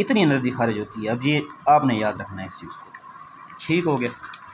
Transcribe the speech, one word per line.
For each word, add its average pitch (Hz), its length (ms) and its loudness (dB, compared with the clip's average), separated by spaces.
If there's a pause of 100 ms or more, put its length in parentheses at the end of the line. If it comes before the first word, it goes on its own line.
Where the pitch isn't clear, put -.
इतनी 208 220 2
एनर्जी 135 280 4
खारिज 113 280 0
होती 107 260 -8
है। 107 80 -2
अब 120 120 -2
ये 147 220 2 (220)
आपने 139 260 6
याद 104 260 0
रखना 98 200 -12
है 95 60 -10
इस 92 60 -14
चीज़ - 180 -16
को। - 220 -20 (680)
ठीक 175 240 0
हो 151 120 2
गया। 120 140 -2 (420)